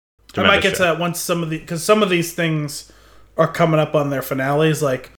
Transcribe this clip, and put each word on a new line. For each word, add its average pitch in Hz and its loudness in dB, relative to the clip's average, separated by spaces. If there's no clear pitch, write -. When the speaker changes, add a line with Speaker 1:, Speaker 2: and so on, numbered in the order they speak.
Speaker 1:
I 185 0
might 196 6
Speaker 2:
Tremendous - 0
Speaker 1:
get 196 2
to 190 -2
Speaker 2:
show. 185 -2
Speaker 1:
that 165 0
once 170 -4
some 170 -2
of 156 -6
the, 160 -6
'cause 160 -8
some 214 4
of 202 2
these 170 0
things 156 -4
are 160 2
coming 160 2
up 151 0
on 143 0
their 131 -4
finales, 143 0
like, 131 -4